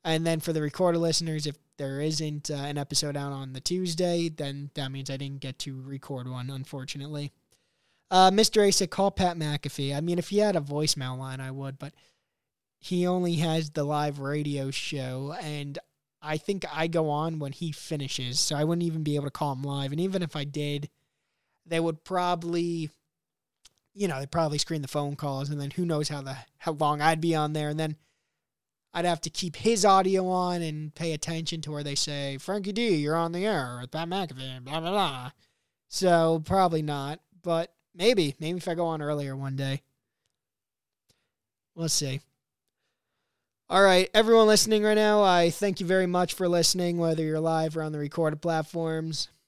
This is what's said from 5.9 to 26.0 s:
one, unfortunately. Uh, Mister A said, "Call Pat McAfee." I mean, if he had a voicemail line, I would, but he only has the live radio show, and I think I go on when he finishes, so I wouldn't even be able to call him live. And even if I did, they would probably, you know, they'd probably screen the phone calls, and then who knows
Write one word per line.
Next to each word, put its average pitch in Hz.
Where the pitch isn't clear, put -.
one, 127
unfortunately. 143
Uh, 185
Mister 214
A 202
said, 180
"Call 196
Pat 180
McAfee." 147
I 143
mean, 170
if 165
he 202
had 208
a 156
voicemail 143
line, 131
I 131
would, 135
but 143
he 180
only 180
has 160
the 151
live 147
radio 143
show, 131
and 147
I 156
think 190
I 160
go 165
on 156
when 139
he 156
finishes, 135
so -
I 151
wouldn't 170
even 160
be 147
able 147
to 143
call 143
him 127
live. 139
And 151
even 190
if 156
I 143
did, 147
they 165
would 165
probably, 170
you 202
know, 135
they'd 143
probably 156
screen 156
the 131
phone 143
calls, 143
and 147
then 139
who 180
knows 151